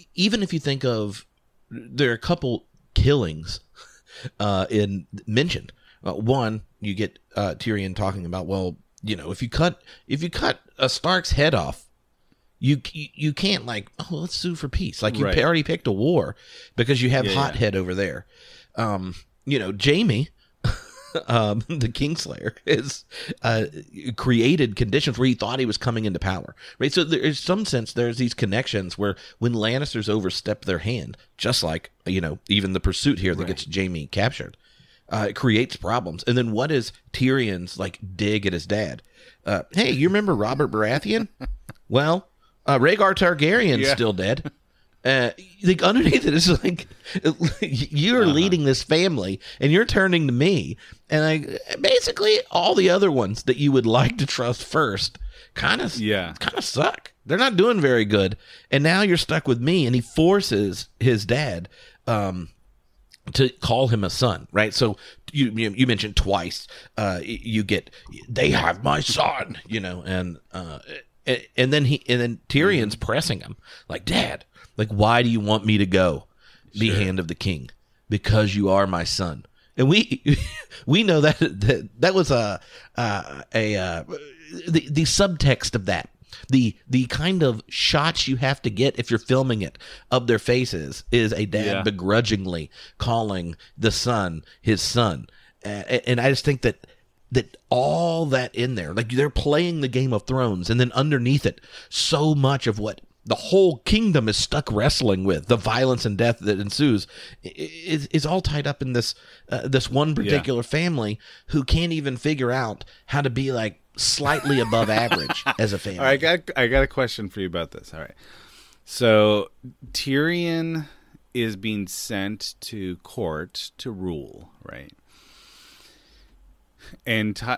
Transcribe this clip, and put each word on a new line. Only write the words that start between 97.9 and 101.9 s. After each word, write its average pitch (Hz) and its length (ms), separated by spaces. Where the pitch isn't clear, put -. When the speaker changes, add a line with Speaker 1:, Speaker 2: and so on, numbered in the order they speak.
Speaker 1:
that 131 280
in 123 200
there, 82 200
like, 113 160
they're 139 180
playing 160 520
the 135 60
Game 127 260
of 104 120
Thrones, 113 460
and 117 80
then 123 140
underneath 135 520
it, - 160
so 156 440